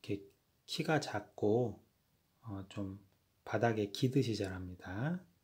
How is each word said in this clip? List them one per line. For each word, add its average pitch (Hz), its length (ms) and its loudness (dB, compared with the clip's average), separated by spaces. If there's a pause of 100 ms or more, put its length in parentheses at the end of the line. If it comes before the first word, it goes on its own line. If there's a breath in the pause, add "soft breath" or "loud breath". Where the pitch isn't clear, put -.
이렇게 101 200 -4 (420)
키가 156 340 2
작고, 107 800 0 (600)
어, 98 260 -8
좀 98 320 -6 (440)
바닥에 107 460 2
기듯이 127 460 2
자랍니다. 95 840 -4 (240)